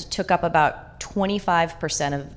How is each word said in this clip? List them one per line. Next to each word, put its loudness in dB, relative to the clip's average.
took -2
up 4
about 2
twenty-five 0
percent -2
of -6